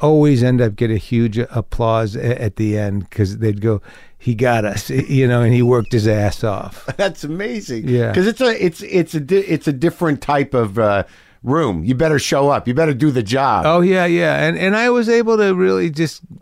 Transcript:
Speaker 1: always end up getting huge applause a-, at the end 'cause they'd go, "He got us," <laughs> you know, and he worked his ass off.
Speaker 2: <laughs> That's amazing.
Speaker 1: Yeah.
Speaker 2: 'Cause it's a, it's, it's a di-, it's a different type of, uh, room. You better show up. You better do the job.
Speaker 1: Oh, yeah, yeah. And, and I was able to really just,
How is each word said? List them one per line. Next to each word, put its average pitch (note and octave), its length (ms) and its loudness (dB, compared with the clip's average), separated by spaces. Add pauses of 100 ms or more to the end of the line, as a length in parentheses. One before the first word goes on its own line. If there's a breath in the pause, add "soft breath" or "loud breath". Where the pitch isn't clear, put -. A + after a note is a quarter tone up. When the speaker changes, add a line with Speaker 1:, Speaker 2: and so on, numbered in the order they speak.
Speaker 1:
always D3 420 4
end B2 180 2
up A2 140 0
getting A2 220 0
huge A2+ 400 0
applause A2+ 800 -2
a-, B2 260 -4
at G#2+ 160 -6
the G#2+ 200 -2
end G2+ 320 -4
'cause G#2 280 -2
they'd G#2+ 240 -2
go, G#2+ 200 0 (360 loud breath)
"He B2 180 -4
got A#2 300 0
us," G2+ 240 -6
<laughs> - 0 -
you C3 380 0
know, A#2+ 140 2
and A#2 120 4
he B2 80 4
worked A#2+ 320 2
his G#2+ 140 2
ass G#2 360 0
off. - 500 -6
Speaker 2:
<laughs> - 40 -16
That's - 260 -4
amazing. E3 640 -8
Speaker 1:
Yeah. A#2+ 260 0
Speaker 2:
'Cause F#3 140 2
it's A3+ 140 -2
a, A3 240 0
it's, E3+ 180 -4
it's F3+ 320 -2
a D#3 60 -2
di-, C#3+ 160 0 (100)
it's D#3+ 200 -2
a D3+ 60 0
different D#3 480 -2
type C#3+ 320 -2
of, A2 240 0
uh, G2+ 260 2 (400 soft breath)
room. A#2 400 0
You A#2 120 0
better D#3 240 0
show C#3+ 300 0
up. B2 180 0
You B2 60 0
better D#3 200 2
do C#3 180 2
the B2+ 100 0
job. A2+ 460 0
Speaker 1:
Oh, E3+ 140 4
yeah, F#3 260 2
yeah. D#3+ 360 0
And, E3 140 0
and F#3+ 180 0
I A#3+ 140 0
was A#3+ 180 0
able A3+ 300 2
to G3+ 160 2
really F#3 380 0
just, D3+ 320 -4 (180)